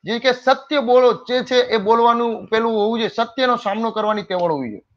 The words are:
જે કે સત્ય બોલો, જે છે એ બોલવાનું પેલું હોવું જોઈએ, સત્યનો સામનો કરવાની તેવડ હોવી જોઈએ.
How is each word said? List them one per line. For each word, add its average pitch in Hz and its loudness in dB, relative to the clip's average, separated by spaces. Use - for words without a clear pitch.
જે 226 -4
કે 247 2
સત્ય 269 0
બોલો, 247 4
જે 247 -4
છે 254 -4
એ 247 2
બોલવાનું 233 0
પેલું 226 0
હોવું 220 0
જોઈએ, 220 -2
સત્યનો 240 -2
સામનો 220 -4
કરવાની 214 -2
તેવડ 175 -2
હોવી 135 -4
જોઈએ. 104 -14